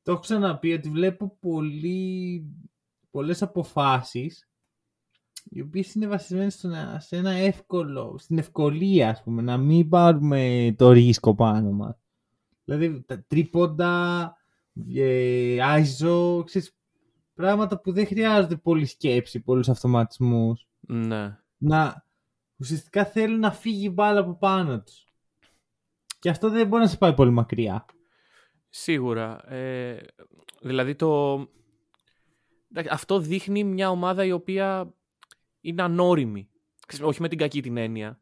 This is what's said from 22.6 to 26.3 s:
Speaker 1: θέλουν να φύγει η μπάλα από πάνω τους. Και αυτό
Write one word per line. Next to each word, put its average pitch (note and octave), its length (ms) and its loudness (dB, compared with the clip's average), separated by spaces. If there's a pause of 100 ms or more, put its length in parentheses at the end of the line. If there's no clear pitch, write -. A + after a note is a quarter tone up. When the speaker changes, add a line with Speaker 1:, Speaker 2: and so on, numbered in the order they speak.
Speaker 1:
θέλουν A3 340 -2
να G#3+ 120 2
φύγει G#3 340 -6
η G3 80 -4
μπάλα G#3 260 2
από F3 160 -4
πάνω F3+ 460 -2
τους. - 240 -20 (1120)
Και F3 100 -2
αυτό G3+ 200 -2